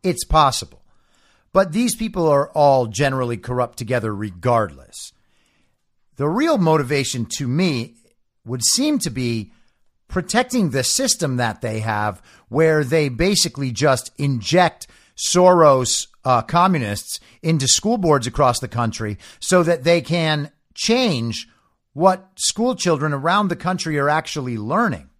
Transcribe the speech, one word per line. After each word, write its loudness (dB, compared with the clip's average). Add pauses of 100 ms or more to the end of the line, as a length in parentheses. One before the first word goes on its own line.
It's -2
possible. 2 (720)
But 4
these 0
people -2
are 2
all 4
generally -2
corrupt -6
together -4
regardless. -4 (1040)
The -2
real 0
motivation 0 (120)
to -4
me -2 (500)
would -6
seem 0
to -4
be -4 (540)
protecting -2
the -2
system -2
that -2
they -4
have, -4 (280)
where 2
they 0
basically -2
just 0
inject 0 (300)
Soros, 4 (160)
uh, 2
communists -2 (220)
into 0
school 2
boards 2
across 0
the -8
country -4 (220)
so 2
that 0
they 4
can -2 (240)
change -2 (460)
what 0
school -2
children 0
around 0
the -2
country -4
are 0
actually -4
learning -2 (100)